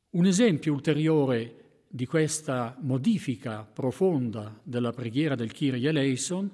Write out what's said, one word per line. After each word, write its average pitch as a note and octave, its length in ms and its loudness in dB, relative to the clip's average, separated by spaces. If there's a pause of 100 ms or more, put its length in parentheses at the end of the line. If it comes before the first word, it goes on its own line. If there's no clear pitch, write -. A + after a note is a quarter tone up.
(100)
Un F3 160 4
esempio F#3 460 4
ulteriore C#3+ 1160 0
di B2 180 -6
questa C3+ 760 -2
modifica C3 840 -2
profonda B2 1000 -2
della A#2+ 300 -2
preghiera B2 420 -2
del A#2 180 -4
Kyrie C3 360 0
eleison D#3 640 0